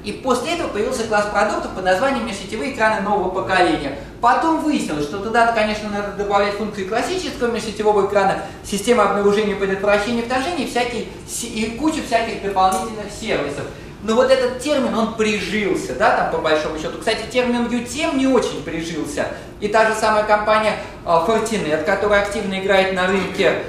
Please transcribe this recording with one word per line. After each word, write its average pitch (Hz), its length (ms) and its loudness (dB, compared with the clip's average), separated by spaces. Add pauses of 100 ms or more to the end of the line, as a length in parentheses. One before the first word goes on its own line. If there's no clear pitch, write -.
И 208 80 -8
после 262 440 -2
этого 330 140 -4
появился 220 340 -2
класс 208 280 2
продуктов 214 400 0
под 185 120 -6
названием 226 420 2
«Межсетевые 233 480 -6
экраны 220 280 2
нового 196 280 0
поколения». 175 720 0 (220)
Потом 269 400 4
выяснилось, 208 420 -2
что 196 160 -6
туда, 226 320 2
конечно, 214 380 0
надо 202 240 -4
добавлять 202 420 0
функции 202 300 -6
классического 262 680 -2
межсетевого 208 560 0
экрана, 190 340 2 (220)
система 208 460 2
обнаружения 202 460 2
и - 40 -6
предотвращения 208 640 2
вторжений, 269 440 -2
всякие 233 400 -2 (200)
с-, - 160 -8
и 226 340 -4
кучу 311 240 0
всяких 226 400 -2
дополнительных 202 720 0
сервисов. 147 540 -4 (360)
Но 220 140 0
вот 262 160 6
этот 254 300 2
термин, 247 360 0
он 220 180 0
прижился, 190 800 0
да, 214 220 4
там - 160 0
по 165 60 -2
большому 156 420 0
счету. 165 200 -6
Кстати, - 300 -2
термин 240 400 0
ю 240 140 -2
тем 302 340 -2
не 262 100 2
очень - 360 2
прижился. 160 640 -4 (320)
И 202 80 -2
та 220 220 4
же 214 40 0
самая 214 300 2
компания, 214 540 2 (280)
а, 170 220 4
Fortinet, 202 560 0
которая 202 380 2
активно 196 400 -4
играет 190 340 2
на 185 120 0
рынке 185 600 0